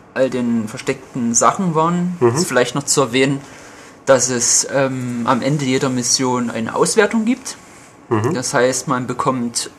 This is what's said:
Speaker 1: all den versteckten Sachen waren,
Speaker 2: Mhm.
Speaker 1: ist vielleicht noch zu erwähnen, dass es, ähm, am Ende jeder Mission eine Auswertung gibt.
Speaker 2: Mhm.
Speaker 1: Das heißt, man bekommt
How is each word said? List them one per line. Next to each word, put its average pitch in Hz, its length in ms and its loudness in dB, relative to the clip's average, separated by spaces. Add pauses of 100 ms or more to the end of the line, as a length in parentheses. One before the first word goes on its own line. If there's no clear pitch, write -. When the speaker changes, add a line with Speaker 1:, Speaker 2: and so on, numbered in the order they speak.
(140)
Speaker 1:
all 131 160 2
den 120 380 -2
versteckten - 640 -4
Sachen 196 420 2
waren, 175 440 0
Speaker 2:
Mhm. 120 160 4
Speaker 1:
ist 180 120 0
vielleicht 127 280 2
noch 139 80 -2
zu - 180 0
erwähnen, 135 380 0 (640)
dass 127 240 4
es, 123 440 0
ähm, 127 520 -2
am 123 160 2
Ende 143 240 0
jeder 131 240 0
Mission 123 600 0
eine 113 260 -4
Auswertung 214 500 2
gibt. - 320 -4 (520)
Speaker 2:
Mhm. 113 240 0
Speaker 1:
Das 127 220 -4
heißt, 151 320 2
man 123 180 -2
bekommt 120 720 -4